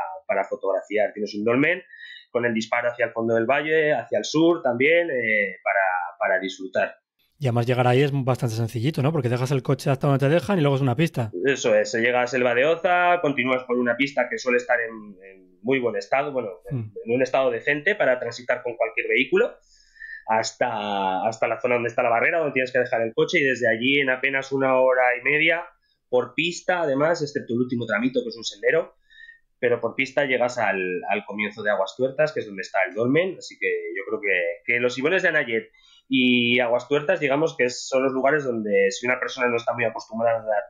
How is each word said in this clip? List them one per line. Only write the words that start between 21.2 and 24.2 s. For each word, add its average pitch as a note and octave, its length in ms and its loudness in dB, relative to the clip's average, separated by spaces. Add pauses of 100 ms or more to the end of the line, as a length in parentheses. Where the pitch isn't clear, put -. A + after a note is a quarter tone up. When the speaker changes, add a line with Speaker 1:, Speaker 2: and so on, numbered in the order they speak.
Speaker 1:
hasta A#2 220 -2
la A2+ 120 -4
zona B2 160 0
donde A#2+ 120 -2
está A#2+ 140 -2
la A#2+ 80 2
barrera, C3 280 2
donde D3+ 140 0
tienes B2+ 200 -2
que B2+ 80 4
dejar A#2+ 220 0
el A2+ 120 -2
coche, D#3+ 260 0
y C#3+ 40 2
desde B2 240 0
allí B2 320 2
en C3+ 100 0
apenas C3+ 420 -2